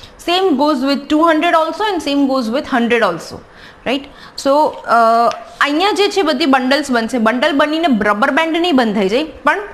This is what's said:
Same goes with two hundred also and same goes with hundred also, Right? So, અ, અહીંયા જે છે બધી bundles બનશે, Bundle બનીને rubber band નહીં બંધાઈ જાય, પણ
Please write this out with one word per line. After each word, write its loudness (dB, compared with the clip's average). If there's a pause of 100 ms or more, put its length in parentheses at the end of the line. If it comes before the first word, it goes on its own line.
(260)
Same 0
goes 0
with -2
two 2
hundred 2
also 0
and -4
same 0
goes -2
with -4
hundred 2
also, -2 (480)
Right? -4 (400)
So, 2
અ, -2 (680)
અહીંયા 2
જે 2
છે 0
બધી 0
bundles 0
બનશે, -2
Bundle 0
બનીને 0 (140)
rubber 0
band 0
નહીં 0
બંધાઈ 0
જાય, 0
પણ -2 (140)